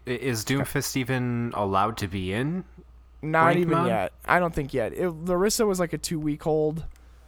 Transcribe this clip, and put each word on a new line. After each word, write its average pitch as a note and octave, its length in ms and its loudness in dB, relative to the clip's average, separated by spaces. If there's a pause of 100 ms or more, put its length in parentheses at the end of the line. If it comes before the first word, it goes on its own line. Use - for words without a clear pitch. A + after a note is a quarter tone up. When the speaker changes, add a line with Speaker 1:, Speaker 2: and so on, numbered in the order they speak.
Speaker 1:
i-, - 20 -8
is B2 340 -2
Doomfist C#3 540 -2
even B2 580 -2
allowed G2+ 420 2
to G#2 100 -4
be F#2 260 -4
in D3+ 320 -2 (560)
Speaker 2:
Not D#3+ 260 2
Speaker 1:
ranked F3 140 6
Speaker 2:
even E3 160 4
Speaker 1:
mode? E3+ 100 2
Speaker 2:
yet. G#2 240 0 (140)
I F3 140 4
don't E3+ 140 0
think C#3 200 -4
yet. A2 200 0
It, F3+ 160 -2
Larissa F3+ 560 0
was, F#3 140 0
like, E3+ 140 0
a D3+ 40 -4
two-week D3+ 460 -4
hold. D#3 420 0 (420)